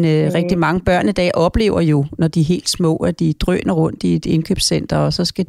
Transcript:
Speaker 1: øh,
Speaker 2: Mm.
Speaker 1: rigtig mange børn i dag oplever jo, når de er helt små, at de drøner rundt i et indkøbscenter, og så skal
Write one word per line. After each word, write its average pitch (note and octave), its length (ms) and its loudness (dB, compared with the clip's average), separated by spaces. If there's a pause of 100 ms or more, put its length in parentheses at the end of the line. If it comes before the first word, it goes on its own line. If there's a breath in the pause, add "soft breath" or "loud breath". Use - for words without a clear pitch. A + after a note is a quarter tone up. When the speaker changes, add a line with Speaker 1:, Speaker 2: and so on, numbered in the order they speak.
Speaker 1:
øh, D#3 200 2
Speaker 2:
Mm. - 140 0
Speaker 1:
rigtig F3 200 0
mange E3 220 0
børn F3+ 280 2
i G#3 40 0
dag F3+ 220 0
oplever F#3 460 2
jo, D3+ 240 2 (140)
når D#3+ 100 2
de E3 120 0
er D#3 40 4 (100)
helt - 140 -4
små, D#3+ 280 0
at - 240 -2
de D#3+ 120 0
drøner - 400 -2
rundt D#3+ 320 0
i F3+ 100 2
et D#3+ 120 -2
indkøbscenter, D#3+ 720 -2
og D3+ 140 0
så F3 120 -2
skal F3+ 240 -4